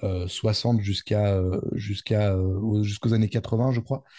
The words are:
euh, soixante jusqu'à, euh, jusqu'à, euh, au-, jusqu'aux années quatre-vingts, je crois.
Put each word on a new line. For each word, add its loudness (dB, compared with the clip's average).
euh, -2
soixante 0
jusqu'à, 0
euh, 0
jusqu'à, 0
euh, 2
au-, 2
jusqu'aux 0
années 4
quatre-vingts, 0
je 0
crois. -6